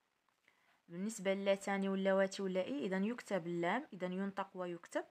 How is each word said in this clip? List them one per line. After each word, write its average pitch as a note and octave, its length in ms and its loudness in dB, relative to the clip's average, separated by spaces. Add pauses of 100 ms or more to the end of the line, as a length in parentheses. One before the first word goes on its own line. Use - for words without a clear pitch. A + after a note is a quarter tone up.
(880)
بالنسبة F#3+ 460 0
للتان G3 540 2
واللواتي G3 540 2
واللائي، F#3 440 0
إذن F#3+ 180 2
يكتب G#3 420 -2
اللام، F3 460 0
إذن F3+ 200 -6
ينطق G3 420 -4
ويكتب، F#3 560 -6